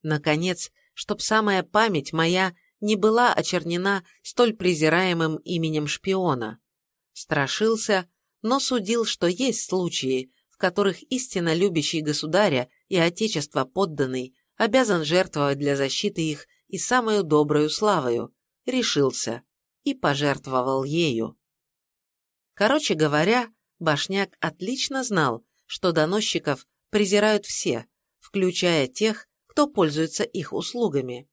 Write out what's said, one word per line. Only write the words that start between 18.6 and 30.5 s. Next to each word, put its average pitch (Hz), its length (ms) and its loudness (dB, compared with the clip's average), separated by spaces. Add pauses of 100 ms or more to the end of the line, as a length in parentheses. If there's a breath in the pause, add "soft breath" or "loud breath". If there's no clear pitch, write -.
Решился 143 800 0 (400)
и 277 120 -2
пожертвовал 135 880 -2
ею. 143 520 -2 (1160)
Короче 233 400 2
говоря, 160 540 2 (320)
Башняк 190 600 -2
отлично 262 640 -4
знал, 160 420 -2 (220)
что - 260 -2
доносчиков 160 720 -2 (240)
презирают 208 560 2
все, 120 400 -4 (340)
включая 175 680 0
тех, 214 400 -4 (200)
кто 294 200 2
пользуется 160 560 0
их 175 300 -6